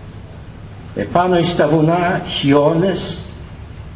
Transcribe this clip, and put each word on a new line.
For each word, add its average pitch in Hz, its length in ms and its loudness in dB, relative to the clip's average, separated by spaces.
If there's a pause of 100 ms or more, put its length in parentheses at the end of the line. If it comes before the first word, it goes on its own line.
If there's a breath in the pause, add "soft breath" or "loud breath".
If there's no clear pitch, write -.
(960)
Επάνω 180 420 2
εις 165 180 2
τα 151 120 4
βουνά 170 580 2
χιόνες, 160 920 2 (760)